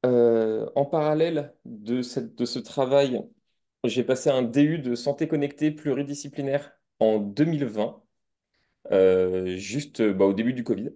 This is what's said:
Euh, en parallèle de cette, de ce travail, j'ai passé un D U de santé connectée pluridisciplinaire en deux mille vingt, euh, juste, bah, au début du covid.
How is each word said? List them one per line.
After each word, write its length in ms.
Euh, 680
en 100
parallèle 680
de 360
cette, 340
de 100
ce 140
travail, 640
j'ai 180
passé 260
un 120
D 220
U 160
de 160
santé 320
connectée 440
pluridisciplinaire 1000
en 200
deux 260
mille 200
vingt, 380
euh, 680
juste, 440
bah, 240
au 80
début 200
du 120
covid. 300